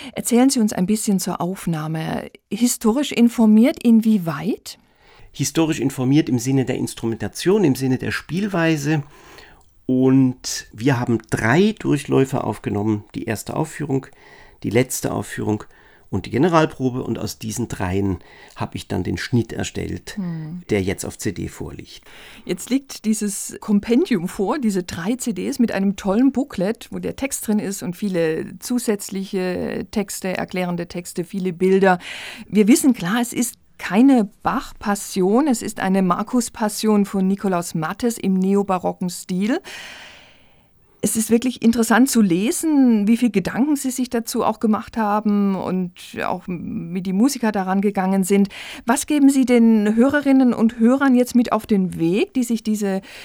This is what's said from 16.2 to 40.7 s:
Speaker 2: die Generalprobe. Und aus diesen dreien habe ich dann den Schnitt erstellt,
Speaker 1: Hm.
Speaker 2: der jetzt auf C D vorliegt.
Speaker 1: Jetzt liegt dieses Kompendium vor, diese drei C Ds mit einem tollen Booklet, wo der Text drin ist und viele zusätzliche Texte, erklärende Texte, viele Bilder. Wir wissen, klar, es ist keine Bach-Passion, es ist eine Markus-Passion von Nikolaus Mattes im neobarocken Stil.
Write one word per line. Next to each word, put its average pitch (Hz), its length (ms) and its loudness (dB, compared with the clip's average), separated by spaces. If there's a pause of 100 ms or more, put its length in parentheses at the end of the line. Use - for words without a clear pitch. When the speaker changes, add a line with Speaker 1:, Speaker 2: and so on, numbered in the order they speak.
Speaker 2:
die - 60 -12
Generalprobe. 135 720 0
Und - 160 -4
aus - 220 -8
diesen 110 260 -6
dreien 95 520 -2 (360)
habe - 220 -8
ich - 100 -10
dann 98 160 -4
den 98 160 -4
Schnitt - 340 -2
erstellt, 90 640 -8
Speaker 1:
Hm. 170 540 -8
Speaker 2:
der 104 120 2
jetzt 92 220 -4
auf - 140 -10
C 104 140 -4
D 92 160 -8
vorliegt. - 560 -16 (420)
Speaker 1:
Jetzt - 240 -8
liegt - 340 -6
dieses 208 560 -4
Kompendium 208 680 0
vor, 226 320 -4
diese 196 240 -2
drei 196 320 -6
C 240 180 -6
Ds 190 240 -6
mit 226 140 2
einem 196 240 -2
tollen 226 340 2
Booklet, 220 640 -4
wo 185 80 -8
der 175 160 -8
Text - 300 -6
drin 214 120 0
ist 190 240 -6
und 175 140 -8
viele 165 640 -2
zusätzliche 196 1300 -4
Texte, 196 380 -6
erklärende 180 580 -4
Texte, 175 380 -8
viele 185 280 -4
Bilder. 185 460 4 (480)
Wir 202 220 6
wissen, 269 260 8
klar, 196 260 -2
es 240 120 -4
ist - 240 -6 (220)
keine 233 520 4 (140)
Bach-Passion, 202 1040 0
es 226 120 0
ist - 200 -8
eine 190 220 2
Markus-Passion 208 1040 0
von 196 220 -2
Nikolaus 190 480 -2
Mattes 185 420 -4
im 190 180 -2
neobarocken 185 760 0
Stil. 202 500 -4 (1400)